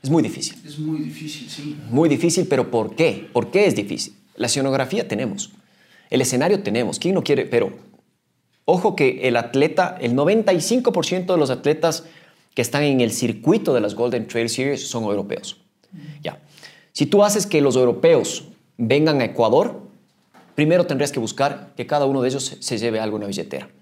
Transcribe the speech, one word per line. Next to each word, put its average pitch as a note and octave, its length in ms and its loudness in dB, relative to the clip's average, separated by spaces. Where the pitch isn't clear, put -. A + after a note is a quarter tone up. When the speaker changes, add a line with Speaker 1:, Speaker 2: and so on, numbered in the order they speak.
Speaker 1:
Es C3+ 60 -4
muy D#3+ 120 4
difícil. - 440 -6
Speaker 2:
Es D3 120 -16
muy D#3 220 -6
difícil, - 500 -12
sí. D3 280 -12
Speaker 1:
Muy D3+ 200 4
difícil, D#3+ 380 2
pero B2 220 0
¿por A2+ 260 -2
qué? D#3+ 360 0
¿Por A2+ 180 -2
qué G3+ 160 4
es C#3 100 2
difícil? - 380 -6
La A#2 120 -4
escenografía C3+ 600 -2
tenemos, B2 440 -6
el B2+ 120 2
escenario D3 420 2
tenemos. G#2+ 360 -2
¿Quién F#3 160 0
no E3+ 80 0
quiere? C#3 220 2
Pero A#2 320 0
ojo F#3 300 2
que C3 320 2
el A#2+ 100 4
atleta, D3+ 640 0
el B2 140 0
noventa G3 380 2
y E3+ 60 2
cinco A#3+ 320 2
por F3+ 140 0
ciento F#3 280 -2
de E3+ 60 2
los C#3 100 2
atletas D#3 540 0
que A#2 80 -2
están C#3 220 0
en C3+ 160 2
el A2+ 120 2
circuito C#3 640 0
de A#2+ 60 4
las G#2 160 -2
Golden A#2+ 320 -2
Trail A#2 220 -2
Series C3 380 -4
son A#2 160 -6
europeos. - 580 -6
Ya. - 180 -8
Si - 140 -2
tú G3+ 180 4
haces G#3 220 2
que D#3 160 2
los C3+ 140 2
europeos B2+ 680 2
vengan C#3 440 2
a A#2+ 40 2
Ecuador, A#2+ 560 2
primero E3 300 4
tendrías C#3 260 -2
que - 80 -4
buscar C3+ 580 -4
que B2 100 -8
cada D3 180 0
uno C3+ 160 0
de B2+ 80 2
ellos C3+ 140 -4
se, - 180 -12
se A#2+ 160 -4
lleve A2 220 -2
algo G#2+ 180 -4
en G#2 40 -6
la G2+ 60 -8
billetera. D#2+ 420 -8